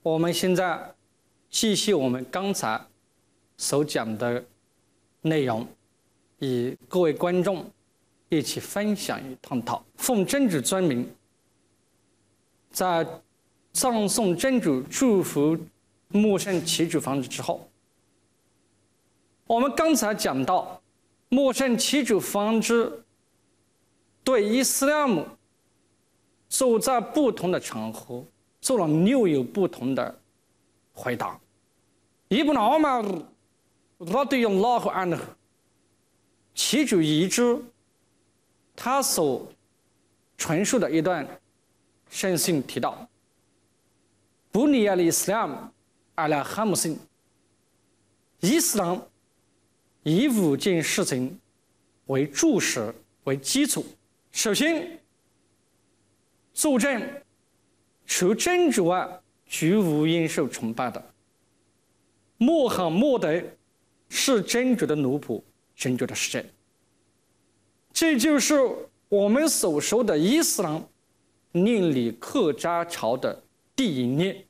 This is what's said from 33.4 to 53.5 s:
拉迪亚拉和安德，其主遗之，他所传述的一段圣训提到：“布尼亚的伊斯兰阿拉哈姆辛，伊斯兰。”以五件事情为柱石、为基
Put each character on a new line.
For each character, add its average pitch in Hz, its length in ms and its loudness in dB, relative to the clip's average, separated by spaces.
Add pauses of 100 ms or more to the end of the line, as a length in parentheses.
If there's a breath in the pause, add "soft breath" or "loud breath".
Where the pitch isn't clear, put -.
拉 202 260 0
迪 262 180 0
亚 226 60 2
拉 214 300 2
和 185 100 -2
安 180 220 -2
德， 160 80 -2 (1400)
其 285 300 0
主 202 180 2
遗 151 260 2
之， 240 320 2 (1160)
他 262 260 0
所 147 480 0 (880)
传 165 260 -2
述 254 140 0
的 165 100 0
一 160 140 2
段 160 240 -2 (840)
圣 185 300 -2
训 156 240 0
提 - 160 -8
到： - 300 -6 (1400)
“布 254 160 2
尼 262 160 4
亚 196 100 2
的 180 80 2
伊 170 80 4
斯 - 220 -2
兰 196 400 -4 (420)
阿 156 140 -2
拉 143 160 0
哈 208 200 -4
姆 208 80 0
辛， 156 240 -2 (1400)
伊 269 220 2
斯 - 180 0
兰。” 175 240 -2 (1000)
以 180 260 2
五 185 280 2
件 170 240 0
事 165 240 -2
情 135 320 -4 (720)
为 135 180 0
柱 220 360 2
石、 113 340 -4 (300)
为 139 120 -2
基 262 300 -2